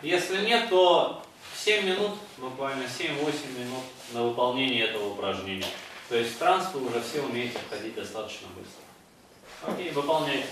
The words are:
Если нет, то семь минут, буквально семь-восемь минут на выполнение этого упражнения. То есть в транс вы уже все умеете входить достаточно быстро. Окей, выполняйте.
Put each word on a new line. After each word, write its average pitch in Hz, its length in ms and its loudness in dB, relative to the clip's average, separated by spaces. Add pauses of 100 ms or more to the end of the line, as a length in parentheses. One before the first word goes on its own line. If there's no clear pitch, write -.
Если 185 440 2
нет, 226 240 4
то 180 520 8 (340)
семь 208 300 2
минут, 196 260 2 (260)
буквально 131 500 -4
семь-восемь 143 720 -2
минут 127 240 -6 (300)
на 120 100 0
выполнение 123 640 2
этого 104 240 -2
упражнения. 95 560 -4 (420)
То 123 60 0
есть 117 200 2
в - 20 -12
транс 180 360 4
вы 131 140 -2
уже 117 140 0
все 147 200 -2
умеете 120 380 -2
входить - 360 -8
достаточно 104 540 -8
быстро. 95 320 -16 (840)
Окей, 175 240 -4
выполняйте. 143 600 0